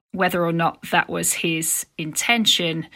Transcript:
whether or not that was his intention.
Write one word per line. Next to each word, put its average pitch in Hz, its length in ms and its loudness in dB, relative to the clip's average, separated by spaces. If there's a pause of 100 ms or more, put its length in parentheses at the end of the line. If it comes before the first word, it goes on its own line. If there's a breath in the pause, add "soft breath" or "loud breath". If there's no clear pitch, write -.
(120)
whether 180 340 0
or 170 60 0
not 165 300 0 (100)
that - 160 4
was 170 240 -2
his 165 540 -2 (120)
intention. 170 1000 0